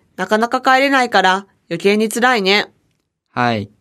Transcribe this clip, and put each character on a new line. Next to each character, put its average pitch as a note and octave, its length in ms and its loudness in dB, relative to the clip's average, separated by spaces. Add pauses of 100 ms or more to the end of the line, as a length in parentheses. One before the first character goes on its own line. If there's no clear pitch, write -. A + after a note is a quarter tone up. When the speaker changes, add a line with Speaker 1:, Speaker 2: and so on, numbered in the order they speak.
(140)
Speaker 1:
な F#3 140 -6
か G#3+ 100 0
な A3+ 100 0
か F4+ 120 -2
帰 C4 220 2
れ C#4 60 2
な C4+ 140 2
い A#3+ 80 -4
か G3+ 120 2
ら F#3 260 0 (200)
余 E3 140 -8
計 G3+ 140 2
に A3 120 0
辛 B3 280 0
い G#3 60 -2
ね。 G3 300 0 (560)
Speaker 2:
は A#2+ 280 -2
い。 G#2 240 -8